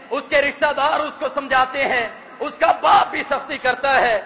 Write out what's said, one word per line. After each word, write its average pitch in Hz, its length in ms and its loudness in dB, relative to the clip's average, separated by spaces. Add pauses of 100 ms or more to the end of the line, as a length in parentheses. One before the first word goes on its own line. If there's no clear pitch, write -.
(100)
اس 269 180 -4
کے 285 140 2
رشتہ 285 340 0
دار 294 240 0
اس 302 180 -6
کو 302 160 -6
سمجھاتے 269 500 0
ہیں، 247 240 -2 (320)
اس 294 200 -6
کا 320 120 4
باپ 381 380 4
بھی 302 200 -6
سختی 277 280 -4
کرتا 254 420 2
ہے، 233 260 2